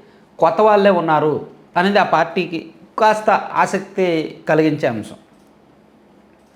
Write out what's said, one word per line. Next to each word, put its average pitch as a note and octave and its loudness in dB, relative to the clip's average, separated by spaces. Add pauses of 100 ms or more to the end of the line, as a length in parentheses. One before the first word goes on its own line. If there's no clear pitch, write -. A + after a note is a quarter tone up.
(380)
కొత్త E3 2
వాళ్ళే G#3 4
ఉన్నారు D#3 0 (300)
అనేది G3 2
ఆ F#3+ 4
పార్టీకి E3 -2 (280)
కాస్త G#3+ 2
ఆసక్తి F3+ -2 (100)
కలిగించే D#3 0
అంశం. A2 -8 (1400)